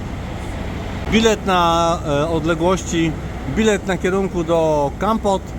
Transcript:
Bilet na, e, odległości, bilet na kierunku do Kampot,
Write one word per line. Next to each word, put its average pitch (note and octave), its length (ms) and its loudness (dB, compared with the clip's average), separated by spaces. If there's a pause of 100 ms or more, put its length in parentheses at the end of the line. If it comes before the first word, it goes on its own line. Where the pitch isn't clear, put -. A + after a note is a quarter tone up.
(1120)
Bilet A3 340 2
na, E3+ 520 2 (100)
e, C#3+ 200 2
odległości, E3 840 0 (440)
bilet G3+ 300 2
na F#3 120 0
kierunku F#3 460 0
do D#3 540 2
Kampot, G3+ 440 0 (160)